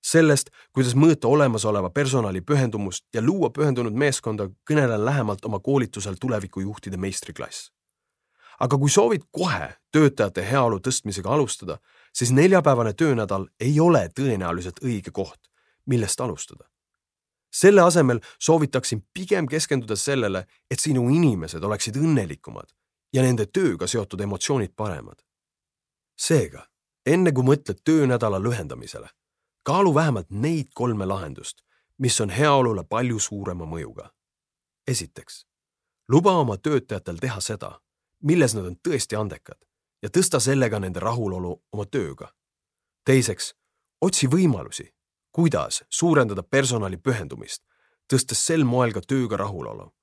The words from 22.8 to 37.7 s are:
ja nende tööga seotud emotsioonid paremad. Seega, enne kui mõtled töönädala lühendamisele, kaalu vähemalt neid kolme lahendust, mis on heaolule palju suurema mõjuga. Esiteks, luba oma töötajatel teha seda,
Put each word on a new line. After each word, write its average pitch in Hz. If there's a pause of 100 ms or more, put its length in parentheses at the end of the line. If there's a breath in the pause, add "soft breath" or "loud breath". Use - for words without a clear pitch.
ja 131
nende 120
tööga 101
seotud 98
emotsioonid 101
paremad. 71 (960)
Seega, 117 (400)
enne 170
kui 127
mõtled 139
töönädala 123
lühendamisele, 71 (560)
kaalu 175
vähemalt 139
neid 139
kolme 110
lahendust, 92 (360)
mis 123
on 104
heaolule 123
palju 117
suurema 92
mõjuga. 76 (760)
Esiteks, - (640)
luba 175
oma 110
töötajatel 98
teha 113
seda, - (520)